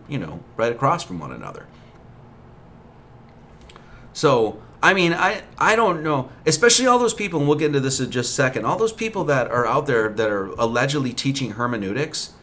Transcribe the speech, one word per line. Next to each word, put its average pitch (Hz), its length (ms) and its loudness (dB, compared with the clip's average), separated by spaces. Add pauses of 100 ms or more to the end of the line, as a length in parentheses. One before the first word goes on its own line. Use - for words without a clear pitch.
you - 80 -8
know, 85 240 -8 (160)
right 120 160 0
across 143 300 0
from 87 160 -10
one 64 140 -10
another. 55 340 -14 (2500)
So, 120 500 2 (200)
I 175 120 6
mean, 175 180 2
I, 190 300 -2 (160)
I 196 180 4
don't 180 260 2
know, 143 280 -2 (160)
especially 233 400 4
all 247 120 6
those 233 160 2
people, 185 240 -4
and 143 100 2
we'll 147 100 4
get 156 80 0
into 147 140 2
this 131 200 -2
in 123 100 -2
just 120 200 -2
a - 40 -6
second, 123 300 0
all 151 140 0
those 220 140 0
people 220 320 -4
that 131 260 0
are 120 160 2
out 135 200 0
there 113 220 2
that 107 220 0
are 101 220 -2
allegedly 123 600 0
teaching 135 400 -4
hermeneutics 120 800 -4 (100)